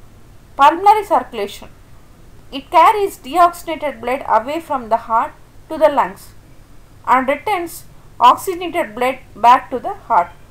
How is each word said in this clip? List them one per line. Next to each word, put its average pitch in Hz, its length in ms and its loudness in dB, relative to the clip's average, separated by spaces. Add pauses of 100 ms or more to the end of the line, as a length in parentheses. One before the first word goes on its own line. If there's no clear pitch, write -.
(560)
Pulmonary 381 480 4
circulation. 240 640 -4 (840)
It 269 180 -12
carries 392 460 4
deoxygenated 302 800 -2
blood 247 280 -6
away 262 340 -2
from 254 260 -8
the 226 80 -2
heart 233 380 -2 (340)
to 320 100 -10
the 294 120 4
lungs 202 400 -4 (760)
and 254 220 0
returns 349 560 -6 (380)
oxygenated 330 760 0
blood 254 240 -4 (160)
back 240 360 4
to 254 60 -6
the 370 160 -8
heart. - 380 -2 (200)